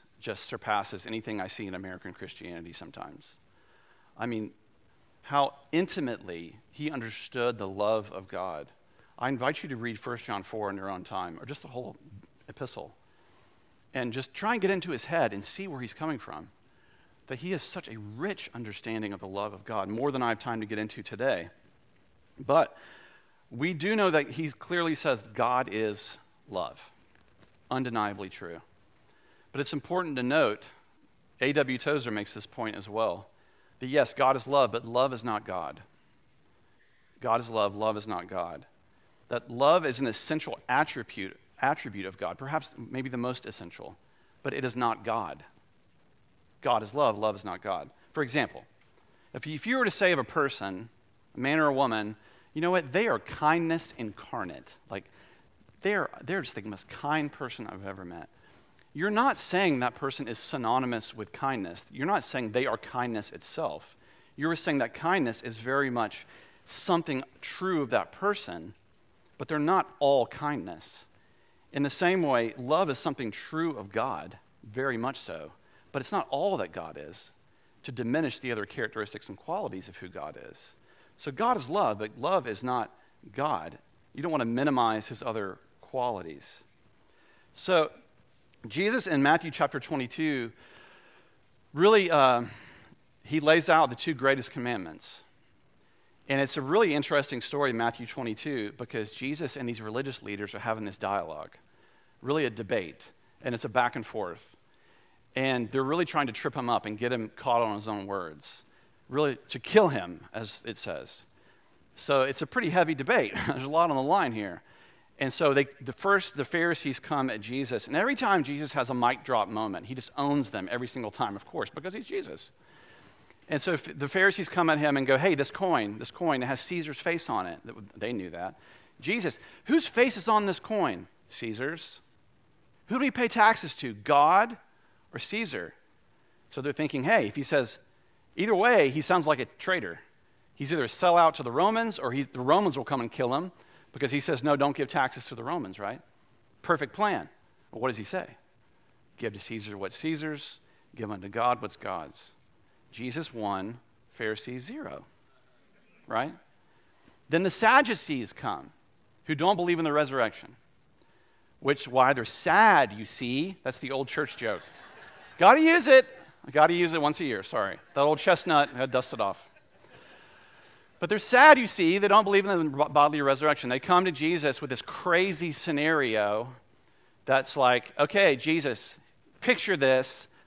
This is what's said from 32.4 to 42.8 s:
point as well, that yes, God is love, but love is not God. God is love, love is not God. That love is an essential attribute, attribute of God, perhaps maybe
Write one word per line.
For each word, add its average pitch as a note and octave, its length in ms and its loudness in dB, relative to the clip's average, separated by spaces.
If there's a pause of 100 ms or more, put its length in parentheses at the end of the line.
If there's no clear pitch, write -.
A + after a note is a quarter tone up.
point A2 300 -8
as G2+ 140 -14
well, G2+ 400 -2 (500)
that C3 80 -8
yes, C3+ 260 2
God C3+ 220 4
is B2 120 -4
love, C3 260 4
but A#2 120 -4
love B2+ 280 2
is A2+ 100 -8
not G#2+ 220 -4
God. E2+ 340 -6 (1400)
God A#2 180 2
is A#2 100 -8
love, G#2 260 0
love G#2+ 200 0
is G#2 120 -8
not F2+ 200 -6
God. E2+ 380 -8 (640)
That A#2 200 -4
love D3 360 4
is B2+ 140 -4
an C3+ 80 0
essential C#3+ 600 -6
attribute, B2 720 -2 (240)
attribute B2+ 440 -2
of F#2+ 120 -10
God, F2 200 -6
perhaps C#3+ 400 -6
maybe B2+ 320 -8